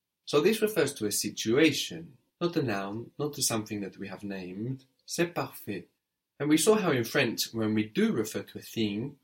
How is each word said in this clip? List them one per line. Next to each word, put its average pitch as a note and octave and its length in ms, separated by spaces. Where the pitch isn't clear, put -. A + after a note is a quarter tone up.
So D3 160
this G#3+ 220
refers E3+ 320
to G#2+ 120
a G2+ 60
situation, D3+ 1040
not E3+ 160
a D3+ 60
noun, G#2 560
not - 160
to C3 80
something G#2+ 400
that F#2 160
we F#2+ 100
have F#2+ 160
named. G2 600
C'est E3+ 300
parfait. - 540
And D3 80
we D#3 80
saw G#3+ 200
how F3+ 160
in A#2+ 120
French, - 480
when A2 220
we G#2+ 100
do G#3+ 280
refer G2+ 300
to - 160
a - 40
thing, A2 600